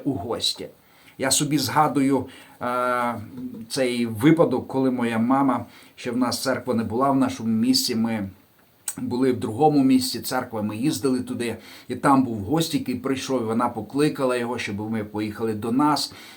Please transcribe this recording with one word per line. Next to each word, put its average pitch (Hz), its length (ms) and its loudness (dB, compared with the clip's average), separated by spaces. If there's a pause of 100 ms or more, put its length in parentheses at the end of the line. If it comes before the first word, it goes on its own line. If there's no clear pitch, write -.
у 139 100 0
гості. 101 540 -4 (500)
Я 131 140 0
собі 147 260 2
згадую, 135 680 2 (360)
е, 123 540 0 (540)
цей 123 360 0
випадок, 127 600 4
коли 131 240 2
моя 117 280 0
мама, 127 460 2 (300)
ще 123 160 -8
в 117 60 -2
нас 120 260 0
церква 127 300 -2
не 113 100 0
була 123 280 0
в 135 40 2
нашому 120 340 0
місці, 120 460 2
ми 113 340 -2 (680)
були 123 340 0
в 113 80 0
другому 139 440 4
місці 127 360 4
церкви, 113 440 -4
ми 107 140 -4
їздили 131 420 0
туди, 117 380 -4 (300)
і 127 80 -6
там 135 280 4
був 117 140 -2
гость, 147 360 0
який 127 220 -2
прийшов, 131 460 -2
і 113 40 -4
вона 117 240 0
покликала 127 680 0
його, 120 200 -2
щоб 107 340 -6
ми 110 120 -2
поїхали 107 500 -4
до 110 180 -4
нас, 147 420 0 (240)